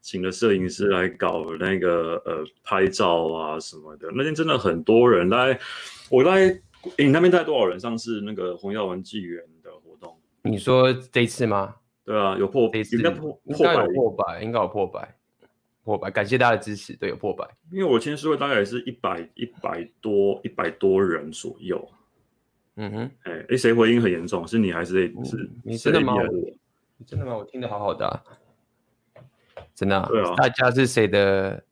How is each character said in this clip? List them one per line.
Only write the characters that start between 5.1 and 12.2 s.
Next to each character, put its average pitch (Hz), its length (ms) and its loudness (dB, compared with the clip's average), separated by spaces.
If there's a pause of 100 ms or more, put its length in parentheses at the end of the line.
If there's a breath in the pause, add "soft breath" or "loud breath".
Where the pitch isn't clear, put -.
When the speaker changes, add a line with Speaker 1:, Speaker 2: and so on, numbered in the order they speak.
Speaker 1:
大 123 160 4
概， 131 120 2 (520 loud breath)
我 131 140 6
大 185 120 6
概， 190 60 6 (560)
诶， 143 80 4
你 135 40 6
那 151 100 6
边 180 120 6
大 180 60 6
概 165 60 4
多 151 140 -2
少 104 100 4
人？ 90 120 -2
上 113 160 -6
次 117 260 -6
那 104 120 -8
个 90 240 -6
红 98 160 -8
药 104 140 -2
丸 92 140 -6
纪 104 200 -10
元 85 220 -12 (180)
的 - 100 -20
活 82 260 -20
动？ - 200 -20 (240)
Speaker 2:
你 110 160 -2
说 127 340 4
这 123 300 -2
一 117 60 2
次 120 180 -2
吗？ 101 300 -2 (280)
Speaker 1:
对 110 160 -2
啊， 98 200 0